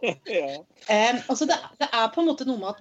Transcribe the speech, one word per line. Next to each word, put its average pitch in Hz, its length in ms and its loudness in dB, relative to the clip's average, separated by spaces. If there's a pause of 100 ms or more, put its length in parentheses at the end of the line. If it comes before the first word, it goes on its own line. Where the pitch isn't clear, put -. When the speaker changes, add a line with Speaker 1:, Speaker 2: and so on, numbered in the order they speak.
(100)
Speaker 1:
<laughs> - 200 -8
Ja. 151 320 -2 (260)
Speaker 2:
Eh, 220 300 4 (100)
altså 277 180 0
det, - 120 2 (200)
det 285 140 -2
er 226 220 2
på 339 80 2
en 330 80 4
måte 277 180 -2
noe 247 100 -2
med 190 140 -6
at, - 80 -12